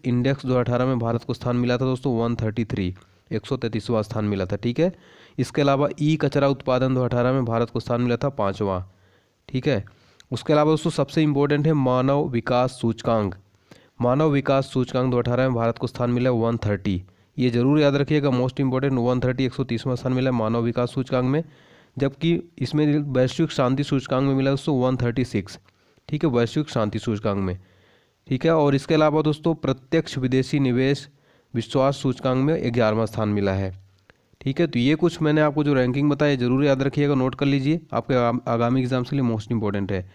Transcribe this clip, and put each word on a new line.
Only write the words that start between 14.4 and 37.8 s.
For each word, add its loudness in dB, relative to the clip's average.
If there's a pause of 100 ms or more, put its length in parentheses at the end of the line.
सूचकांक 0
दो 0
हज़ार 2
अठारह 0
में 0
भारत 0
को -4
स्थान -2
मिला 2
है 2
वन 0
थर्टी। -2 (340)
ये 2
जरूर 4
याद 4
रखिएगा, 2
most 0
important, 0
वन 2
थर्टी, 0
एक -2
सौ -2
तीसवाँ -2
स्थान -2
मिला 0
है 2
मानव 0
विकास -2
सूचकांक 0
में, 0 (540)
जबकि 0 (180)
इसमें 0 (260)
वैश्विक 0
शांति 0
सूचकांक -2
में 2
मिला 0
दोस्तों 0
वन 2
थर्टी 0
सिक्स, -6 (500)
ठीक -4
है, 2
वैश्विक 0
शांति -2
सूचकांक -2
में, -4 (720)
ठीक -2
है। 4
और 4
इसके 0
अलावा 4
दोस्तों 0
प्रत्यक्ष -2
विदेशी 0
निवेश 0 (460)
विश्वास 0
सूचकांक -2
में 0
ग्यारहवाँ 2
स्थान -2
मिला 0
है, -4 (680)
ठीक -2
है। 2
तो -2
ये 4
कुछ 0
मैंने 2
आपको 2
जो 2
रैंकिंग 2
बताई, 2
जरूर 2
याद 2
रखिएगा, 0
नोट 0
कर -2
लीजिए, 0 (120)